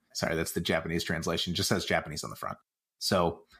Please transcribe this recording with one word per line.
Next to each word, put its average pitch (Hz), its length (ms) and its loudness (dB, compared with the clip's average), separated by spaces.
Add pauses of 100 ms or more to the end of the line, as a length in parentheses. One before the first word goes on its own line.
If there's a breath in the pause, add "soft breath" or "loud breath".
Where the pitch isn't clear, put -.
(120)
Sorry, - 240 0
that's 82 160 0
the 90 80 0
Japanese 85 420 0
translation. 82 520 -2
Just 98 140 0
says 95 160 2
Japanese 80 380 -2
on 50 80 -6
the - 60 -12
front. - 220 -6 (420)
So 87 400 4 (200 soft breath)